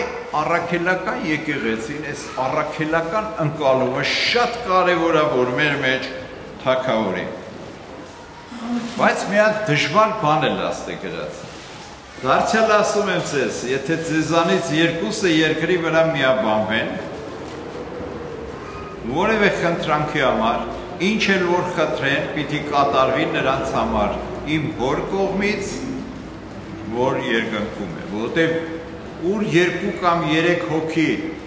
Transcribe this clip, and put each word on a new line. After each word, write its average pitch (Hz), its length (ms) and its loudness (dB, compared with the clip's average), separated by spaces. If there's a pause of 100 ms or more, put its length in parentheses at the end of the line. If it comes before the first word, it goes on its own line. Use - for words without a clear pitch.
(320)
առաքելական 170 920 0
եկեղեցին, 147 840 -2
այս - 140 -8 (160)
առաքելական 160 920 0 (100)
ընկալումը 139 680 2
շատ - 560 2
կարևոր 180 580 4
է, 151 80 6
որ 123 240 2
մեր 147 260 2
մեջ 131 320 0 (480)
թագավորի։ 110 680 0 (1700)
Բայց - 320 2
մի 196 160 0
հատ 214 220 4
դժվար 147 540 4
բան 151 320 2
էլ 98 120 0
Աստը 87 380 -4
գրած։ 85 460 -8 (720)
Դարձյալ 214 580 4
ասում 202 380 4
եմ 170 100 2
ձեզ, - 440 0
եթե 135 340 0
ձեզանից 165 720 2
երկուսը 170 600 2
երկրի 160 480 4
վրա 165 260 4
միաբանվեն, 113 840 2 (2250)
որևէ 196 480 2
խնդրանքի 151 680 0
համար, 117 420 2 (320)
ինչ 208 300 2
էլ 190 200 4
որ 170 220 2
խնդրեն, 139 600 0
պիտի 147 340 -2
կատարվի 139 680 2
նրանց 131 420 0
համար 110 460 0 (280)
իմ 147 280 0
հոր 139 320 0
կողմից, 196 680 0 (1160)
որ 123 340 0
երկնքում 104 720 -2
է, 82 120 -8
որովհետև 160 1160 -2
ուր 208 220 0
երկու 170 480 2
կամ 170 320 2
երեք 170 400 2
հոգի 160 420 0 (380)